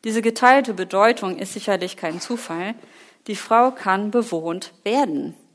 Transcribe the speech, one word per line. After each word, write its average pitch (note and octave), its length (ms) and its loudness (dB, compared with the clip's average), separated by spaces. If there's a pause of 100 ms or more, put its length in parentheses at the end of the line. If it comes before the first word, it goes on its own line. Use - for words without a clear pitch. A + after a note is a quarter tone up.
Diese A3 180 -2
geteilte B3 540 4
Bedeutung F#3+ 600 0
ist F#3+ 160 -10
sicherlich F#3 440 -4
kein E3+ 240 -6
Zufall. G3+ 540 -8 (520)
Die G#3 80 -6
Frau A#3+ 360 4
kann G#3 400 -2
bewohnt F3+ 600 -2 (120)
werden. G3+ 520 -2 (200)